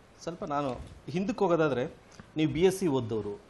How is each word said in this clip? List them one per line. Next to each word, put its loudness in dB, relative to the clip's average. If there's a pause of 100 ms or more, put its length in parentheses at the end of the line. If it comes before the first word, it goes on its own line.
(220)
ಸ್ವಲ್ಪ -10
ನಾನು -4 (280)
ಹಿಂದಕ್ಕೆ -2
ಹೋಗೋದಾದ್ರೆ, 2 (500)
ನೀವು 2
ಬಿ 0
ಎಸ್ 4
ಸಿ 0
ಓದ್ದವರು, -2